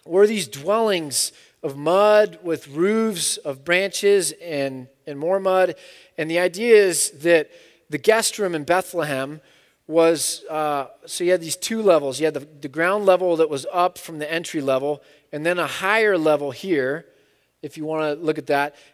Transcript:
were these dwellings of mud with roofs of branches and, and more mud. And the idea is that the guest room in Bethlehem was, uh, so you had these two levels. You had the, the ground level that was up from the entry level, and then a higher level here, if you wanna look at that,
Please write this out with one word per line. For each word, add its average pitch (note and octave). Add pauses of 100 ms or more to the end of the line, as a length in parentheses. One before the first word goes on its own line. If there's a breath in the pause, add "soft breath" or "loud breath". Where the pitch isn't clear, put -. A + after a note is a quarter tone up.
were F#3+
these G#3
dwellings F3 (300 soft breath)
of C#3
mud G3
with D#3+
roofs F#3+
of C3+
branches F#3
and, C#3 (180)
and C#3+
more F3+
mud. F#3 (440 loud breath)
And D#3+
the E3
idea F#3
is F#3 (120)
that E3 (400 loud breath)
the D3
guest G#3+
room F#3
in D3+
Bethlehem D#3 (460 soft breath)
was, E3
uh, D3+ (200)
so -
you F3
had F3+
these D#3+
two A3
levels. C#3+
You D#3
had D3+
the, C#3+ (140)
the D3
ground F3+
level F3+
that D#3
was C#3
up F3+
from D#3+
the D3+
entry E3
level, C3+ (300 soft breath)
and D3+
then F3+
a D#3+
higher G3+
level D3
here, D3 (560 soft breath)
if D3
you D#3
wanna D#3
look D#3
at C3+
that, C#3+ (180 soft breath)